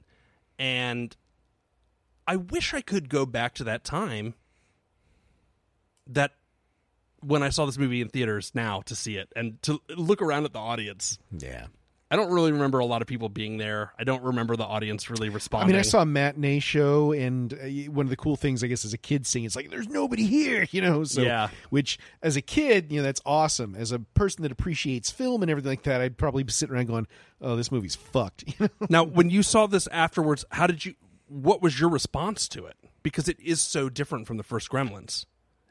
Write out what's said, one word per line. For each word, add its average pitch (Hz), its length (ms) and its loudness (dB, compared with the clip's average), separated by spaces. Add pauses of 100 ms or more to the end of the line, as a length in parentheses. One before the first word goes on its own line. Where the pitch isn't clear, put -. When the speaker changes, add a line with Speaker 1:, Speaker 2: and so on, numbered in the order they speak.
(580)
Speaker 1:
and 123 580 -2 (1120)
I 180 80 0
wish 190 380 -4
I 285 80 -4
could 170 280 -4
go 135 160 0
back 120 300 -4
to - 100 -8
that 113 180 -6
time 117 520 -6 (1700)
that 139 240 0 (880)
when 143 220 2
I 139 60 2
saw 147 160 0
this 135 140 -4
movie 123 220 0
in 113 80 -6
theaters 110 460 -2
now 107 260 -2
to 113 140 -10
see 107 220 -8
it 95 180 -10
and 117 280 -8
to 151 180 -2 (140)
look 175 260 2
around 151 240 0
at - 80 -6
the 117 60 -8
audience. 107 580 -6 (180)
Speaker 2:
Yeah. 64 300 -12 (460)
Speaker 1:
I 160 60 4
don't 196 140 2
really 165 200 6
remember 139 280 2
a 123 60 2
lot 117 160 0
of 113 60 -6
people 113 220 -6
being 107 280 -8
there. 107 400 -4
I 117 60 -6
don't 131 200 0
remember 117 340 0
the 110 80 -2
audience 107 440 -4
really 110 200 -2
responding. 107 400 2
Speaker 2:
I - 20 8
mean, 190 80 6
I - 20 4
saw 196 200 6
a 165 40 6
matinee 143 540 2
show, 147 540 4
and, 127 400 -2
uh, 147 100 -12
y-, 139 260 -6
one 143 160 0
of 131 40 0
the 131 80 -2
cool 151 180 0
things, 131 300 0
I - 20 0
guess, 120 160 -2
as 107 100 -6
a 113 40 -6
kid 139 280 -2
seeing, 117 200 -2
it's 107 100 -6
like, - 140 -10
"There's 226 180 -8
nobody 247 380 0
here," 247 420 2
<laughs> - 40 -10
you 190 100 0
know? 160 240 4
So, 127 160 0
Speaker 1:
Yeah. 117 260 2 (220)
Speaker 2:
which, 139 280 0 (240)
as 156 140 0
a 143 60 -2
kid, 214 500 2
you 147 80 -2
know, 143 40 2
that's 135 220 -2
awesome. 143 500 0
As 113 180 -6
a 120 60 -2
person 190 440 0
that 143 80 -2
appreciates 135 580 -4
film 247 320 -2
and 170 80 0
everything 139 220 -2
like 135 120 -6
that, 127 180 0
I'd 127 160 -2
probably 135 260 0
be 117 80 -6
sitting 139 240 -2
around 123 120 0
going, 113 200 -2 (320)
"Oh, 123 160 -2
this 117 160 -2
movie's 107 240 -2
fucked." - 500 -4
<laughs> - 140 -10
You - 0 -
know? 202 100 4 (200)
Speaker 1:
Now, 165 160 6
when 170 240 6
you 196 120 4
saw 214 260 4
this 196 200 0
afterwards, 160 640 2
how 165 160 2
did 165 180 0
you, 185 100 -10 (340)
what 143 320 2
was 147 180 4
your 165 100 6
response 165 600 -2
to 92 160 -12
it? - 100 -20 (280)
Because 151 260 -2
it 165 100 -2
is 156 220 0
so 139 260 0
different 127 400 -6
from 117 80 -6
the 104 80 -6
first - 260 -6
Gremlins. 120 580 -4 (440)